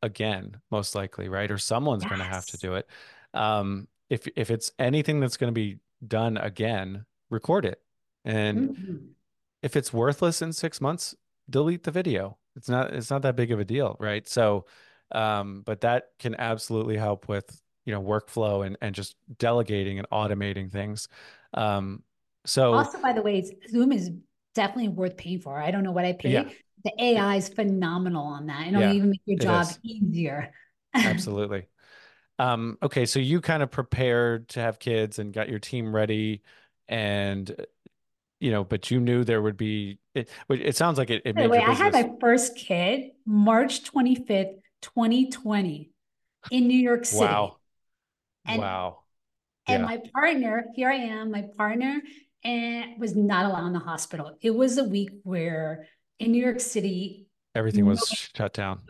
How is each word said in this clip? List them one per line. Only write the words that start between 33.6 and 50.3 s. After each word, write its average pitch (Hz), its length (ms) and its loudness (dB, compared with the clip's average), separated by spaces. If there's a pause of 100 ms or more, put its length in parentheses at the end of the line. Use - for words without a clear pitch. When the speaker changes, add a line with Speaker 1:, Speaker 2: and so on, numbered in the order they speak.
Speaker 1:
of 127 80 -2
prepared 120 800 0
to 123 100 -6
have 113 200 -2
kids 110 400 0
and 104 120 -8
got 107 160 -4
your 107 120 -4
team 110 340 -4
ready 107 480 0 (460)
and, 101 680 -2 (840)
you 131 100 0
know, 104 140 2
but - 260 -4
you 123 100 2
knew 120 240 4
there 110 160 2
would 107 160 0
be, 104 420 -4 (160)
it, 120 140 -4 (220)
it 135 260 0
sounds 160 220 2
like 123 120 2
it, 113 140 0
it 113 100 0
Speaker 2:
By - 80 2
the 226 60 6
Speaker 1:
made 233 40 2
Speaker 2:
way, 240 80 8
Speaker 1:
your 226 100 6
Speaker 2:
I - 20 6
had 370 200 4
Speaker 1:
business 240 200 4
Speaker 2:
my - 80 -16
first 247 360 4
kid 196 540 0 (140)
March 220 600 4
twenty-fifth, 240 720 2 (260)
twenty 247 480 2
twenty 185 600 -2 (600)
in 247 180 4
New 254 100 6
York 240 280 4
City. 214 180 4
Speaker 1:
Wow. 208 320 2 (920)
Speaker 2:
And, 220 140 -2
Speaker 1:
Wow. 92 380 -4 (680)
Speaker 2:
and 247 160 2
Speaker 1:
Yeah. 226 40 -2
Speaker 2:
my 226 160 -6 (100)
partner, 247 640 0